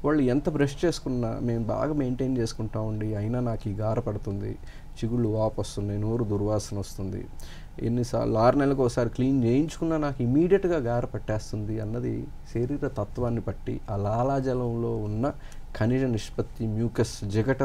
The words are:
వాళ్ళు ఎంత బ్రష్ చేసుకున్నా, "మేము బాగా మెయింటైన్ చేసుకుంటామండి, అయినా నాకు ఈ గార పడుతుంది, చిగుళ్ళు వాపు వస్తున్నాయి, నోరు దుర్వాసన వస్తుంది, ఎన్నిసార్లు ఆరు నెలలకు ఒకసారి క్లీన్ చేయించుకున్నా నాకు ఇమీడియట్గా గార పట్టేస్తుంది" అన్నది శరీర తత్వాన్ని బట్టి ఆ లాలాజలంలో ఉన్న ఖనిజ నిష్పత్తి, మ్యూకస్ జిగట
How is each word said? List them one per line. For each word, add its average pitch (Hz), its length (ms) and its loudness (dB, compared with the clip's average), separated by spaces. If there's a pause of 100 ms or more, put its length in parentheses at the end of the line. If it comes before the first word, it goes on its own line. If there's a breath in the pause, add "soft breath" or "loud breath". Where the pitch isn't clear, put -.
వాళ్ళు 147 180 4
ఎంత 131 260 4
బ్రష్ 143 360 2
చేసుకున్నా, 123 580 0
"మేము 117 220 0
బాగా 107 280 0
మెయింటైన్ 131 460 0
చేసుకుంటామండి, 110 760 -2
అయినా 113 260 0
నాకు 113 280 -2
ఈ 98 40 -2
గార 110 280 0
పడుతుంది, 104 580 -4 (460 loud breath)
చిగుళ్ళు 117 240 2
వాపు 110 320 0
వస్తున్నాయి, 104 400 -2
నోరు 113 240 0
దుర్వాసన 104 540 0
వస్తుంది, 95 480 -6 (560 loud breath)
ఎన్నిసార్లు 117 560 2
ఆరు 127 200 8
నెలలకు 139 240 4
ఒకసారి 120 260 2
క్లీన్ 131 360 2
చేయించుకున్నా 160 520 2
నాకు 139 260 -2
ఇమీడియట్గా 175 560 4
గార 120 260 0
పట్టేస్తుంది" 107 760 -4
అన్నది 117 460 -4 (280)
శరీర 131 340 -2
తత్వాన్ని 117 520 -2
బట్టి - 400 -4 (100)
ఆ 101 60 -2
లాలాజలంలో 117 1000 0
ఉన్న 110 360 -2 (440 loud breath)
ఖనిజ 123 280 2
నిష్పత్తి, 113 600 -2
మ్యూకస్ 110 580 0
జిగట 110 400 2